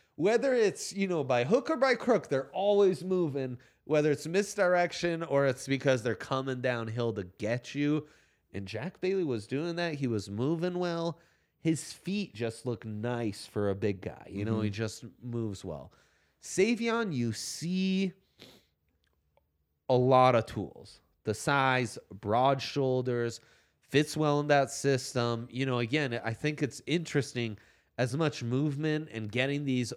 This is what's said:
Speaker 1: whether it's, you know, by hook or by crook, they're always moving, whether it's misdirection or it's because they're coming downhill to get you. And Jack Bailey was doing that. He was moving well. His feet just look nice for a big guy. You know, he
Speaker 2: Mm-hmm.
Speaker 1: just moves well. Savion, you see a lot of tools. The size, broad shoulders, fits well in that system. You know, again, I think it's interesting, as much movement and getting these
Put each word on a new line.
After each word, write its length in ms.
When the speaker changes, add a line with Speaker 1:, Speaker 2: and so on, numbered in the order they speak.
Speaker 1:
whether 380
it's, 380
you 160
know, 160
by 200
hook 260
or 60
by 180
crook, 340
they're 240
always 520
moving, 520
whether 260
it's 160
misdirection 960
or 240
it's 200
because 360
they're 120
coming 460
downhill 540
to 100
get 360
you. 320
And 140
Jack 340
Bailey 240
was 220
doing 300
that. 180
He 120
was 220
moving 500
well. 400
His 320
feet 420
just 320
look 180
nice 640
for 240
a 40
big 280
guy. 260
You 160
know, 160
he 80
Speaker 2:
Mm-hmm. 60
Speaker 1:
just 300
moves 420
well. 280
Savion, 720
you 180
see 800
a 60
lot 400
of 120
tools. 540
The 100
size, 640
broad 400
shoulders, 800
fits 360
well 240
in 80
that 220
system. 800
You 160
know, 120
again, 460
I 80
think 300
it's 240
interesting, 720
as 200
much 260
movement 720
and 180
getting 340
these 320